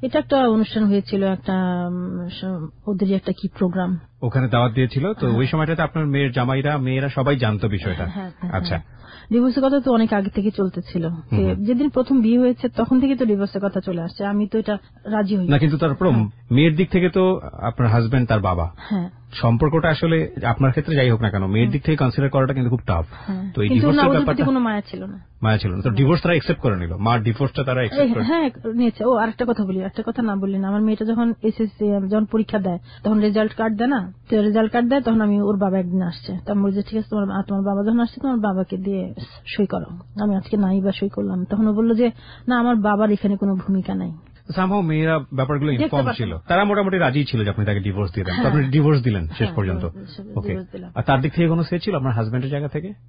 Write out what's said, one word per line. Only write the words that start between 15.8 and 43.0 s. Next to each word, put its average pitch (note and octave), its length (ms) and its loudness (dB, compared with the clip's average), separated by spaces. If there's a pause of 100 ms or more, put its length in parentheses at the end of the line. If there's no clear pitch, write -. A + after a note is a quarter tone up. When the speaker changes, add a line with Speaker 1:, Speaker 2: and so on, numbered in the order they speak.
Speaker 1:
হ্যাঁ। A2+ 200 2 (220)
Speaker 2:
মেয়ের D3+ 240 6
দিক E3+ 140 2
থেকে F3+ 200 2
তো F#3 320 2 (120)
আপনার A#2 380 0
হাজব্যান্ড A#2 380 2
তার A2 100 4
বাবা। F2 380 0
Speaker 1:
হ্যাঁ। F3+ 320 -4 (240)
Speaker 2:
সম্পর্কটা D3+ 560 2
আসলে D#3+ 420 0 (120)
আপনার B2+ 280 2
ক্ষেত্রে D#3 240 0
যাই B2+ 140 4
হোক A2+ 120 2
না A2 80 2
কেন, F#2+ 160 -2
মেয়ের G#2+ 220 2
Speaker 1:
হুম। A#2+ 40 0
Speaker 2:
দিক C#3 120 -2
থেকে D#3 140 0
কনসিডার C#3 320 0
করাটা C3+ 240 0
কিন্তু B2+ 160 0
খুব B2 160 0
টাফ। E2 260 0
Speaker 1:
হ্যাঁ। - 260 -8
Speaker 2:
তো F#3 240 -6
এই G#2 80 2
Speaker 1:
কিন্তু B3+ 40 2
না, B3 60 6
Speaker 2:
ডিভোর্সের C#4+ 300 4
Speaker 1:
ওদের - 0 -
প্রতি C#4 160 2
Speaker 2:
ব্যাপারটা C4 200 0
Speaker 1:
কোনো C4 140 2
মায়া A3 220 -2
ছিল F#3+ 240 -12
না। G3 200 -14 (160)
Speaker 2:
মায়া A2 160 4
ছিল G2+ 140 -2
না। F#2+ 100 -4
তো B2 80 0
Speaker 1:
না। G#2+ 60 0
Speaker 2:
ডিভোর্স C#3 260 4
তারা E3+ 120 2
অ্যাকসেপ্ট E3 280 -2
করে G#2+ 160 0
নিল, F2 180 -4
মার A2 280 0
ডিভোর্সটা A#2+ 400 -2
তারা B2+ 160 -2
অ্যাকসেপ্ট B3+ 260 0
Speaker 1:
এই, A#3 80 0
Speaker 2:
করে - 100 -2
Speaker 1:
হ্যাঁ, D4+ 260 0 (240)
নিয়েছে। A#3 320 0
ও, B3 100 2
আরেকটা A3+ 320 0
কথা G#3+ 180 0
বলি, F#3+ 140 -2
একটা F#3+ 260 -6
কথা A#3 160 -4
না G#3+ 140 -2
বললি G3 220 -2
না। G3 100 -2
আমার G#3 140 0
মেয়েটা G#3+ 240 0
যখন A#3 280 0 (100)
এসএসসি, G#3 680 0
যখন G#3+ 160 2
পরীক্ষা A3 340 0
দেয়, F3+ 200 -2 (240)
তখন G#3+ 160 2
রেজাল্ট G#3+ 340 2
কার্ড A3 240 -2
দেয় A#3+ 120 0
না? G3 240 -2 (160)
তো G#3+ 120 4
রেজাল্ট G#3+ 300 2
কার্ড A#3+ 180 2
দেয়, C#4 120 2
তখন A3+ 200 2
আমি, G#3 200 2
ওর G3+ 160 0
বাবা F#3+ 220 2
একদিন F#3 220 -2
আসছে। F3+ 440 -6
তো G#3 60 -6
আমি G3+ 120 2
বলছি, G3 180 0
"ঠিক A3 180 -4
আছে, G#3+ 100 -6
তোমার, G3+ 220 -2
আ, G3 160 -2
তোমার G3 160 -2
বাবা G3+ 200 0
যখন A3+ 160 2
আসছে, A#3 220 -2
তোমার C4 160 0
বাবাকে F#3+ 400 -2
দিয়ে F#3+ 360 -4 (320)
সই - 200 -2
করো। F3+ 560 -8
আমি G#3 140 0
আজকে F#3+ 220 -4
নাই F#3+ 240 2
বা G3 100 0
সই G3+ 180 -4
করলাম।" F#3+ 360 -4
তখন G#3+ 220 0
ও G#3+ 60 2
বলল A3+ 200 2
যে, A#3 180 2 (360)
"না, B3 120 2
আমার A#3+ 160 2
বাবার G#3 360 2